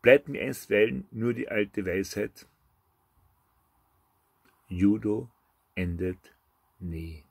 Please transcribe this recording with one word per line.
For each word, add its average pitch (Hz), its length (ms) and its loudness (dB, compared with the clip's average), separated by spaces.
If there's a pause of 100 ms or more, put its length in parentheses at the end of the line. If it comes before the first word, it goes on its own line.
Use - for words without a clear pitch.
Bleibt 135 280 8
mir 139 140 -6
einstweilen 120 680 0
nur 113 240 -4
die 120 140 -8
alte 104 360 -4
Weisheit: 95 600 -6 (2250)
Judo 104 640 0 (440)
endet 90 640 -6 (420)
nie. 80 520 -12